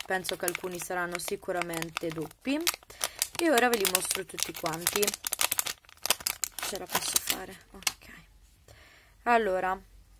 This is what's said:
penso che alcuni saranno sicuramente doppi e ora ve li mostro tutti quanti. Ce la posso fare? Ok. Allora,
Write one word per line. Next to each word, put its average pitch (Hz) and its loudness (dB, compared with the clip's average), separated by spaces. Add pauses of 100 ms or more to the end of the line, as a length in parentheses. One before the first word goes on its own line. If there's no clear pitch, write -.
penso 185 -2
che - -4
alcuni 175 -2
saranno 175 -2
sicuramente 170 -4
doppi 160 -2 (840)
e 339 6
ora 240 8
ve 233 4
li 196 4
mostro 175 2
tutti - -4
quanti. 170 2 (1600)
Ce - -4
la 180 -8
posso - 0
fare? - -6
Ok. - -6 (1120)
Allora, 190 4 (400)